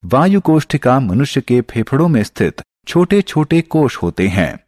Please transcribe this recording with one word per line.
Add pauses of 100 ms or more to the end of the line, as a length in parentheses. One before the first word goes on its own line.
वायु
कोष्ठिका
मनुष्य
के
फेफड़ों
में
स्थित (260)
छोटे-छोटे
कोश
होते
हैं।